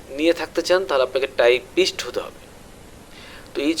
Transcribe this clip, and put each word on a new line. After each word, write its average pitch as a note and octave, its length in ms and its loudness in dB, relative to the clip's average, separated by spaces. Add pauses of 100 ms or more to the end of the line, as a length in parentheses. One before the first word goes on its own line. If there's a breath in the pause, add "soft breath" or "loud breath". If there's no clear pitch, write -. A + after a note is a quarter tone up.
(180)
নিয়ে D#3+ 220 2
থাকতে A3 280 -4
চান, F3+ 200 4
তাহলে C3+ 200 2
আপনাকে C3+ 200 -2 (120)
টাইপিস্ট B2+ 680 2
হতে A2 180 -6
হবে। - 160 -16 (1120 loud breath)
তো - 60 -8 (100)
এই E3 120 2